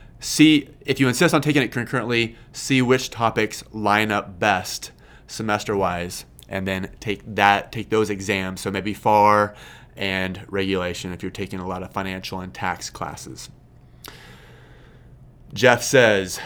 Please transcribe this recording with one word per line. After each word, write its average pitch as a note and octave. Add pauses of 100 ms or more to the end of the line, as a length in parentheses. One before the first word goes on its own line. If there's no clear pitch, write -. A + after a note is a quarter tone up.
(200)
see, - (140)
if C3
you C3+
insist E3
on D#3
taking C#3+
it A2
concurrently, A#2 (160)
see -
which B2+
topics A2
line G#2+
up G2
best G2 (340)
semester-wise, G2 (240)
and F#2+
then F#2+
take G2+ (120)
that, G2+
take A2
those A2
exams. F#2+
So G#2
maybe G2
far G#2 (400)
and F#2+
regulation F#2
if F2
you're F#2
taking F#2+
a F2+
lot F2+
of F2+
financial F#2+
and F#2
tax F2+
classes. - (2000)
Jeff A#2+
says, G#2